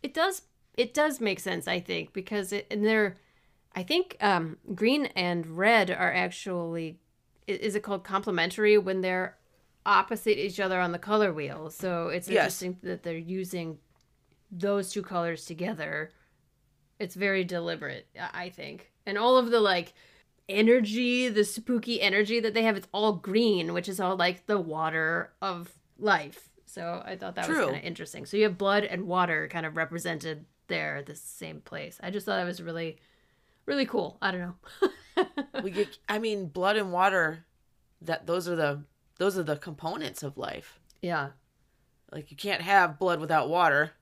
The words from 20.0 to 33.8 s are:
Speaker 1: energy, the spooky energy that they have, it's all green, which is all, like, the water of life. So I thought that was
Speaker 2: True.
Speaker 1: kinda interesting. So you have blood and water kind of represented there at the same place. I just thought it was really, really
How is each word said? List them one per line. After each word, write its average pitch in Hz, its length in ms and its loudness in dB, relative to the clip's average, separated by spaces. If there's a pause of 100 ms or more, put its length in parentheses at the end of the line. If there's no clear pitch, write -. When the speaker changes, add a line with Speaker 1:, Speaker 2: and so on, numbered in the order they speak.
Speaker 1:
energy, 240 800 4
the 208 140 2
spooky 226 580 -2
energy 208 380 2
that 220 140 -2
they 226 100 2
have, 220 140 4
it's 196 160 -12
all 208 200 2
green, 185 600 2
which 175 160 -2
is 190 100 -6
all, 190 160 2
like, 180 300 0
the 208 140 2
water 160 840 -2
of 180 300 -6 (260)
life. 170 520 0 (160)
So 170 400 -8
I 190 120 -10
thought 185 180 -8
that - 120 -4
was 320 100 0
Speaker 2:
True. 254 100 2
Speaker 1:
kinda - 180 -4
interesting. 165 400 -10
So 202 120 -2
you 214 60 6
have 196 140 2
blood 196 260 2
and 185 220 -6
water 175 420 0
kind 165 180 -6
of 156 100 -8
represented 160 680 -6 (220)
there 156 300 -4
at 143 80 -10
the 147 100 -16
same 156 460 -14
place. 151 400 -14
I - 80 -8
just 202 160 -6
thought 196 160 0
it - 40 -2
was 185 160 -6
really, 165 360 -8 (680)
really 277 200 0